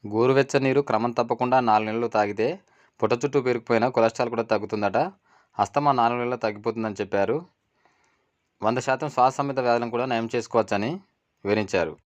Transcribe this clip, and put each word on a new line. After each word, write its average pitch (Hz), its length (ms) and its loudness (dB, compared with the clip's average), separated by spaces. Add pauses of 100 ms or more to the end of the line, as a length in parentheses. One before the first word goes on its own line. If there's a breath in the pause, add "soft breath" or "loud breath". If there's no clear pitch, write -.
గోరువెచ్చని 131 600 2
నీరు 135 180 4
క్రమం 120 300 0
తప్పకుండా 123 480 0
నాలుగు 107 280 2
నెలలు 113 200 -2
తాగితే 107 520 0 (400 soft breath)
పొట్ట 117 140 0
చుట్టూ 135 280 0
పేరుకుపోయిన 120 460 0
కొలెస్ట్రాల్ 117 420 0
కూడా 117 140 -4
తగ్గుతుందట. 104 540 -2 (640 soft breath)
అస్తమా 143 320 0
నాలుగు 120 260 2
నెలల్లో 123 200 -4
తగ్గిపోతుందని 110 640 -4
చెప్పారు. 101 440 -2 (1200)
వంద 117 140 0
శాతం 131 320 -2
శ్వాస 123 260 2
సంబంధిత 139 280 -2
వ్యాధులను 120 280 0
కూడా 123 140 -2
నయం 113 300 -2
చేసుకోవచ్చని 110 560 0 (540)
వివరించారు. 95 600 0